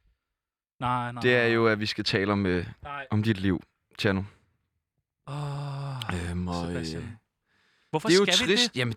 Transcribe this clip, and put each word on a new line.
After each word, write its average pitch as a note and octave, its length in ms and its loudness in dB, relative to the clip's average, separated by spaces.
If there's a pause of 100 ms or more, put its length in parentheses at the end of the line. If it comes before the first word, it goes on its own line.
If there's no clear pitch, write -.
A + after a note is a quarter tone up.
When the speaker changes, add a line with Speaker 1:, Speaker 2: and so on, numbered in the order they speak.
(800)
Speaker 1:
Nej, B2 320 -2
nej, A#2+ 100 -10
Speaker 2:
Det B2 140 4
er A#2+ 80 4
Speaker 1:
nej. A#2 100 4
Speaker 2:
jo, A2+ 140 4
at G#2+ 120 2
vi G#2+ 60 -2
skal G#2+ 180 -4
tale G2+ 280 0
om, G2+ 140 2
øh, F2+ 200 0 (180)
Speaker 1:
Nej. C#3+ 280 -10
Speaker 2:
om G#2+ 120 2
dit A2 140 2
liv, F#2+ 260 0 (340)
Tjerno. G2 240 0 (1080)
Speaker 1:
Åh, C#3 1000 -8
Speaker 2:
Øhm, F2+ 180 -4
og, F2 200 -4
Speaker 1:
Sebastian. E2 360 -8
Speaker 2:
øh, - 40 -12 (840)
Speaker 1:
Hvorfor D#3 200 -2
Speaker 2:
det E3+ 60 6
er F#3+ 40 8
jo G3+ 140 6
Speaker 1:
skal F#3+ 140 2
vi F3+ 80 4
Speaker 2:
trist. A#3+ 180 2
Speaker 1:
det? B2 60 -4
Speaker 2:
Jamen, A#2+ 180 -2